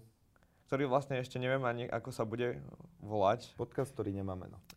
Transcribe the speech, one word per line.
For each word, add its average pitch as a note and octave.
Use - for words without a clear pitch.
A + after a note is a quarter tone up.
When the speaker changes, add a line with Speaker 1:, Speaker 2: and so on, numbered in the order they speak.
Speaker 1:
ktorý C#3
vlastne C3
ešte B2+
neviem B2+
ani, A#2+
ako A#2
sa A#2+
bude A#2+
volať. G#2
Speaker 2:
Podcast, B2+
ktorý G2
nemá G2
meno. F#2